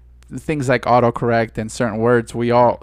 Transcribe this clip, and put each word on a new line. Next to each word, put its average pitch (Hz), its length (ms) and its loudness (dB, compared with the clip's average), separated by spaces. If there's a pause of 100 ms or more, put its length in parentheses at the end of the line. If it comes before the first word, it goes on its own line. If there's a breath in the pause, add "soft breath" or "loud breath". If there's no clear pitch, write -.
(340 soft breath)
things 139 360 -4
like 123 140 0
autocorrect 117 720 0
and 113 120 -6
certain 110 280 -4
words, 117 360 0
we 120 160 -2
all 120 320 2